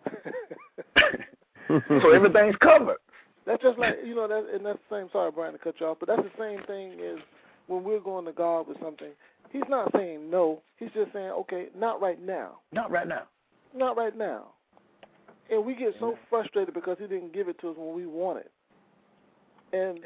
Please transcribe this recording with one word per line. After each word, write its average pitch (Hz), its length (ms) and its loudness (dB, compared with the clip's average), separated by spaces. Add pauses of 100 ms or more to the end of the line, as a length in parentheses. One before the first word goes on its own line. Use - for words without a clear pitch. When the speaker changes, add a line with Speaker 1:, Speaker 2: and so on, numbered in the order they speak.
Speaker 1:
<laughs> - 80 -6 (1900)
So 160 100 10
everything's 202 460 8
covered. - 400 8 (480)
Speaker 2:
That's 226 180 -2
just 247 160 4
like, 220 160 0 (100)
you 233 100 -8
know, 226 120 -2
that, 214 260 -2
and 196 120 -6
that's 208 140 -6 (100)
the 214 80 -8
same, 190 140 -10
sorry, 180 200 0
Brian, 160 220 -6
to 147 60 -16
cut 165 200 -6
you 165 80 -4
off, 160 120 -4
but 175 80 -8
that's 233 140 2
the 196 160 -4
same 214 280 -8
thing 190 360 -12
as 170 160 -8 (500)
when 185 160 -4
we're 214 160 -2
going 190 260 -8
to 165 60 -10
God 170 360 -2
with 147 140 -12
something. 151 280 -12 (420)
He's 269 180 -4
not 240 260 0
saying 160 340 -2
no. 165 320 2 (160)
He's 226 160 -12
just 392 200 -2
saying, 196 180 -8
"Okay, 185 360 -6 (100)
not 220 240 -2
right 180 200 -2
now." 165 360 -8 (140)
Speaker 1:
Not 202 200 -4
right 170 160 0
now. 156 160 -6 (520)
Speaker 2:
Not 254 220 0
right 226 180 -2
now. 143 320 -6 (1000)
And 220 160 2
we 254 100 -4
get 233 240 -2
so 226 80 -4
Speaker 1:
Amen. 233 120 -6 (100)
Speaker 2:
frustrated 202 440 -2
because 175 260 -4
he 208 80 -12
didn't 175 260 -8
give 190 140 -4
it 170 140 -8
to 175 80 -6
us 160 80 -10
when 160 180 -10
we 180 100 -8
want 165 340 -4
it. - 120 -20 (1200)
And 185 320 -2